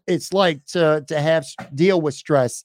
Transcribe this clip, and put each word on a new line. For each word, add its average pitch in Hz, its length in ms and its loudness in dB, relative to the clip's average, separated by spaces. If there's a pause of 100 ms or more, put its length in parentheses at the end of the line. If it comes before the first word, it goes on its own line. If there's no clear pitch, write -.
it's 175 260 -4
like 180 360 0
to, 156 400 0
to 156 120 -2
have 160 220 0
s-, - 120 -16 (200)
deal 180 260 4
with 151 140 -2
stress 135 500 0